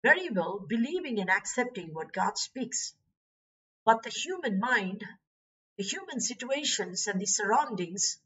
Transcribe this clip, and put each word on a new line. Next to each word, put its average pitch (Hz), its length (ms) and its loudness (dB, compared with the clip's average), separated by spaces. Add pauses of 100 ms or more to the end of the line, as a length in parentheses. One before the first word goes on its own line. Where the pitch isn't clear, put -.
Very 381 260 6
well, 185 300 0
believing 233 600 0
and 185 120 0
accepting 202 600 -2
what 160 200 -8
God 190 240 0
speaks. - 560 -6 (920)
But 226 180 6
the 233 220 -8
human 302 340 0
mind, 208 440 0 (720)
the 202 60 -4
human 302 360 -6
situations 240 880 -2
and 196 120 0
the 196 180 0
surroundings 202 880 0